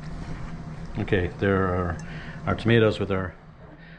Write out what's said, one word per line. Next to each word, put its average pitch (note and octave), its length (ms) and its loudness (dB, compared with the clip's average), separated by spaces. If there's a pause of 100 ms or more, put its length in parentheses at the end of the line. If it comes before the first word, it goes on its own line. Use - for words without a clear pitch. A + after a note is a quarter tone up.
(1000)
Okay, F#2+ 400 2
there G2 260 4
are F2+ 320 0 (480)
our G2 120 0
tomatoes A2 420 6
with G2 140 -2
our F#2+ 220 -4 (640)